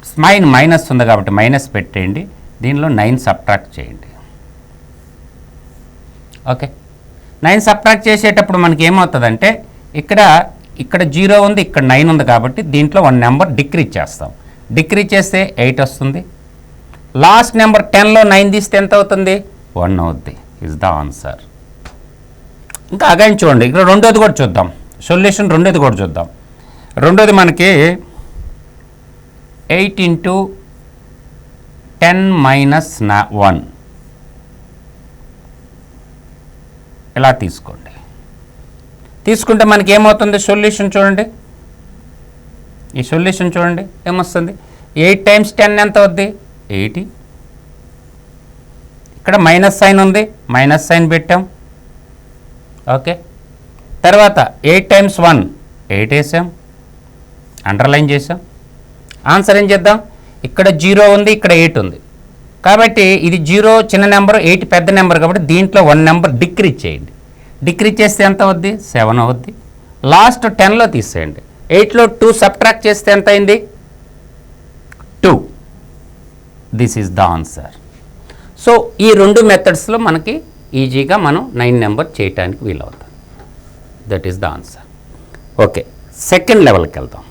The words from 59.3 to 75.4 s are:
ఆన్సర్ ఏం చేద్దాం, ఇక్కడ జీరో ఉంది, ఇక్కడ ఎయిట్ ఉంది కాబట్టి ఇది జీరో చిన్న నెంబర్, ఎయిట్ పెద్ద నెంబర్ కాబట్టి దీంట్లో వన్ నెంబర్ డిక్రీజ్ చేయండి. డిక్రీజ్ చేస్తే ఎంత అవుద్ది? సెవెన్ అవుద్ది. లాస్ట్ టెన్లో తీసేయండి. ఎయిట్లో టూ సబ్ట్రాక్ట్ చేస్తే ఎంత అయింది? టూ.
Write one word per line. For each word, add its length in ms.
ఆన్సర్ 280
ఏం 120
చేద్దాం, 260
ఇక్కడ 200
జీరో 200
ఉంది, 220
ఇక్కడ 140
ఎయిట్ 200
ఉంది 160
కాబట్టి 380
ఇది 120
జీరో 220
చిన్న 220
నెంబర్, 240
ఎయిట్ 240
పెద్ద 160
నెంబర్ 240
కాబట్టి 200
దీంట్లో 380
వన్ 180
నెంబర్ 240
డిక్రీజ్ 420
చేయండి. 280
డిక్రీజ్ 340
చేస్తే 260
ఎంత 180
అవుద్ది? 260
సెవెన్ 320
అవుద్ది. 280
లాస్ట్ 320
టెన్లో 240
తీసేయండి. 460
ఎయిట్లో 280
టూ 80
సబ్ట్రాక్ట్ 460
చేస్తే 300
ఎంత 160
అయింది? 240
టూ. 100